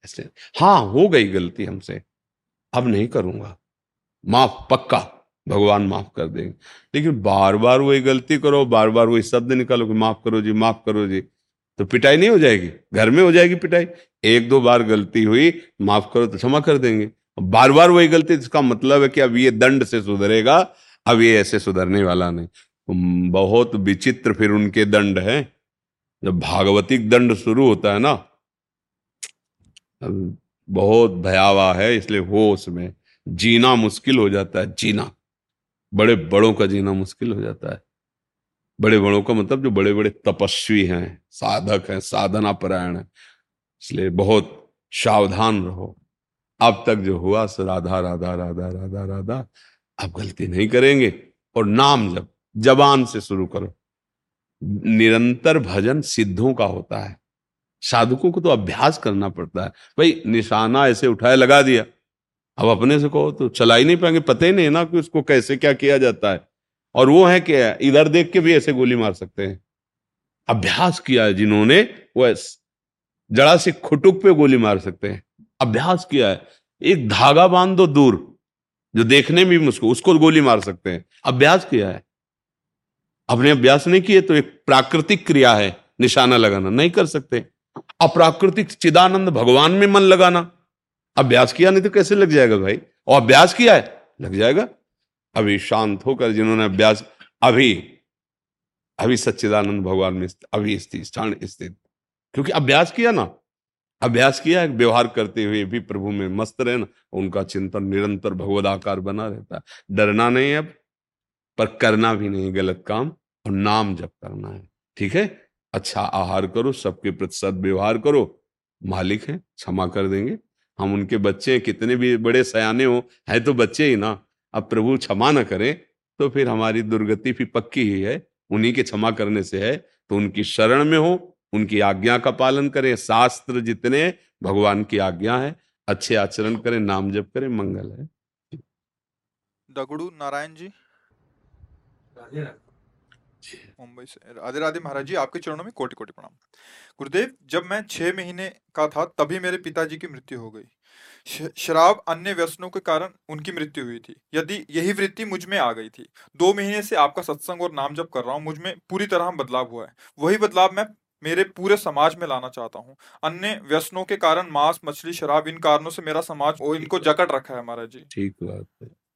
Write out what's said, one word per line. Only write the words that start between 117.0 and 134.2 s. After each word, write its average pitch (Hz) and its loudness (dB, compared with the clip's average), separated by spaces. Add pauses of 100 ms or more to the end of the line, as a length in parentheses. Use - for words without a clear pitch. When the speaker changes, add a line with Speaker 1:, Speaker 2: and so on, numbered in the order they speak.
Speaker 1:
प्रति 90 -10
सद्व्यवहार 95 -4
करो, 139 -2 (380)
मालिक 95 -6
हैं, 156 -10 (180)
क्षमा 92 -6
कर 98 -4
देंगे। 107 -6 (400)
हम 98 -4
उनके 101 -4
बच्चे 101 -2
हैं, 123 0
कितने 117 -4
भी 123 0
बड़े 117 0
सयाने 110 -2
हो, 120 -2 (200)
हैं 113 -2
तो 135 0
बच्चे 120 -2
ही 127 2
ना। 104 -6 (320)
अब 110 -6
प्रभु 113 -2
क्षमा 120 0
न 143 2
करें 101 -4 (460)
तो 143 -2
फिर 131 -2
हमारी 113 -4
दुर्गति 107 -4
भी 123 -6
पक्की 117 -6
ही 101 -2
है। 117 -8 (240)
उन्हीं 110 -2
के 123 -4
क्षमा 110 -4
करने 104 -6
से 95 -8
है, 139 -4
तो - -10
उनकी 101 -4
शरण 123 0
में 160 0
हो, 175 -4 (140)
उनकी 104 -2
आज्ञा 101 0
का 127 -2
पालन 135 -2
करें। 131 -2
शास्त्र 120 -2
जितने 123 -4 (300)